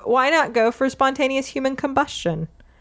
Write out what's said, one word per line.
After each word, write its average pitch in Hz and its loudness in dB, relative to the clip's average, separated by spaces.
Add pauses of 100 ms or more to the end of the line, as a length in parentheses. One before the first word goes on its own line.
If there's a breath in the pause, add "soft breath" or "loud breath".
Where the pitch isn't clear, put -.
why 262 2
not 302 2
go 233 2
for 262 0
spontaneous 269 0
human 262 -2
combustion? 269 -2 (320 soft breath)